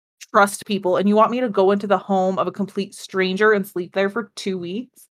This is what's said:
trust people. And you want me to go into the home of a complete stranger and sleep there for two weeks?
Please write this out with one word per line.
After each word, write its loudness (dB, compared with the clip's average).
trust 2
people. 0
And 2
you 4
want 4
me -2
to -2
go 2
into -2
the 2
home 0
of 0
a -4
complete -6
stranger 0
and 0
sleep -8
there 0
for -6
two -6
weeks? -12